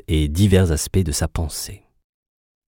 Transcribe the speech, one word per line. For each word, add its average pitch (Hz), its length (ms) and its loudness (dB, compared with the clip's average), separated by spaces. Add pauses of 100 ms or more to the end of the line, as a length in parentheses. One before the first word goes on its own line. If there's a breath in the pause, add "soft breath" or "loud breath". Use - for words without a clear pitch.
et 78 200 0
divers 92 440 4
aspects 78 280 -2
de 80 120 -2
sa 80 160 -4
pensée. - 540 -8 (960)